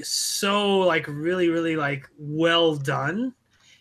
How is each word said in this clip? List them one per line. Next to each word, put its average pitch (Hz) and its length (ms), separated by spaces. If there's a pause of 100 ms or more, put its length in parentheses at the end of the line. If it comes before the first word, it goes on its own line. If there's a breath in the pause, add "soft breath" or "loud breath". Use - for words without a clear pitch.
so, 202 760
like, 165 280
really, 170 420
really, 165 260
like, 143 320 (100)
well 160 580
done. 147 580 (480 soft breath)